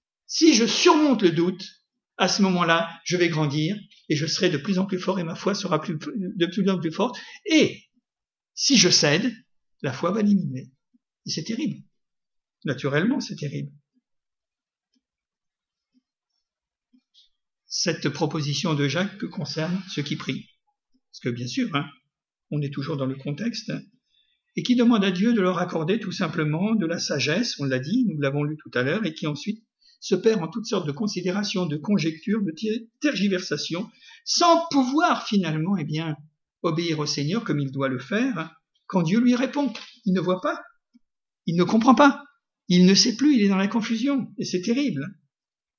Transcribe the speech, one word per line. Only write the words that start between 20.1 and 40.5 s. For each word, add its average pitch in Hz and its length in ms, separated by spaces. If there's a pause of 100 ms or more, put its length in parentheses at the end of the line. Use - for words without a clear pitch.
prient. - 320 (640)
Parce - 100
que 127 80
bien 120 180
sûr, 202 280
hein, 143 100 (640)
on 147 120
est 143 120
toujours 143 240
dans 135 80
le 131 100
contexte, 143 560 (840)
et - 80
qui 247 120
demande 233 280
à 196 80
Dieu 202 220
de 220 80
leur 185 180
accorder 175 400
tout 185 120
simplement 165 640
de 185 100
la 165 140
sagesse, 151 600
on 143 60
l'a 131 140
dit, 202 260
nous 160 140
l'avons 143 240
lu 151 140
tout - 200
à 123 60
l'heure, 180 220
et 156 80
qui 175 120
ensuite - 380 (400)
se - 120
perd 202 280
en 160 60
toutes 214 160
sortes 196 200
de 147 60
considérations, 190 720
de 147 120
conjectures, 196 640
de 165 80
ter-, 220 340 (140)
tergiversations, 190 880 (360)
sans 339 440
pouvoir 277 560
finalement, 175 520
eh 156 80
bien, 151 320 (440)
obéir 165 380
au 147 60
Seigneur 151 400
comme 147 160
il 135 100
doit 135 160
le 131 120
faire, 208 540 (320)
quand 185 160
Dieu 180 200
lui 247 120
répond. 262 380 (320)
Il 185 100
ne 185 60
voit 180 220
pas, 320 200 (840)